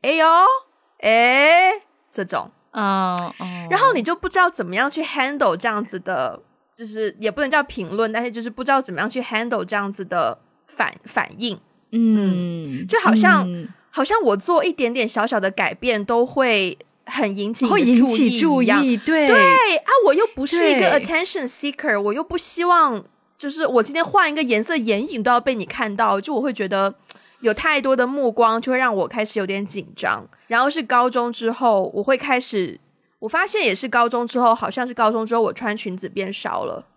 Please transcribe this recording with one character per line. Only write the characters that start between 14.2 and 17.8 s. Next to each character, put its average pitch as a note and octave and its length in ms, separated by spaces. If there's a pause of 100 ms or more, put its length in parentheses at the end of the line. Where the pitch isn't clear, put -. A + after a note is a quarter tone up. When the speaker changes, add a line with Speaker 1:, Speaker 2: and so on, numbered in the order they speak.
Speaker 1:
我 A3+ 140
做 D#4+ 300
一 E4+ 80
点 A#3+ 200
点 A#3+ 140
小 A3 180
小 A#3 140
的 F#3+ 100
改 F#3+ 240
变 A3+ 300
都 A#3+ 220
会 A3+ 520 (280)
很 G#3 300
引 G3+ 180
起 B3 120
你 A#3 40
的 E4+ 40
Speaker 2:
会 G4+ 80